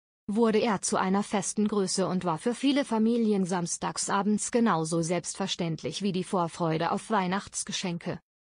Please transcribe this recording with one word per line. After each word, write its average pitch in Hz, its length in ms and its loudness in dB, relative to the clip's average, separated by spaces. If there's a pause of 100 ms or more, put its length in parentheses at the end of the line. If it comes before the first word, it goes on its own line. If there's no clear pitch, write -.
(260)
wurde 214 340 4
er 214 200 2
zu - 160 -2
einer 190 260 2
festen 208 440 -2
Größe 196 400 0
und 180 180 -2
war 165 140 0
für 240 160 -2
viele 277 300 2
Familien 220 600 2
samstagsabends 185 1080 -2
genauso 170 500 2
selbstverständlich 170 1000 -4
wie 196 100 0
die 180 120 -2
Vorfreude 165 680 0
auf 202 180 -4
Weihnachtsgeschenke. 185 1120 -4 (380)